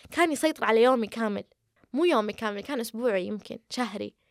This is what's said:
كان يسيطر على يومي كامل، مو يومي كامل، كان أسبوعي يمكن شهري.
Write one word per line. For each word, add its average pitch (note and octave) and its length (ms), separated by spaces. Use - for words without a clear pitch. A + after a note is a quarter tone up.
كان E4 200
يسيطر D4+ 340
على A3 180
يومي B3 240
كامل، G#3 360
مو D4 120
يومي A3 280
كامل، G#3 280
كان C#4 180
أسبوعي A3+ 460
يمكن G#3 340
شهري. G#3 460